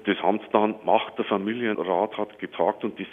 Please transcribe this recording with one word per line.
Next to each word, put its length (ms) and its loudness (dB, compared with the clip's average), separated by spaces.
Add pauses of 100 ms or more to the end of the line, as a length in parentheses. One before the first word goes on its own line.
das 180 0
haben 180 2
sie 120 -16
dann 260 4
gemacht, 380 2
der 80 0
Familienrat 920 0
hat 200 -6
getagt 460 -2
und 140 -6
die 140 -8